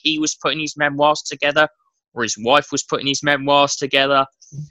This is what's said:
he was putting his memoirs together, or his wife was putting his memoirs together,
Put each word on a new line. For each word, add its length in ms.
he 160
was 160
putting 260
his 160
memoirs 460
together, 460
or 100
his 140
wife 340
was 100
putting 240
his 160
memoirs 540
together, 480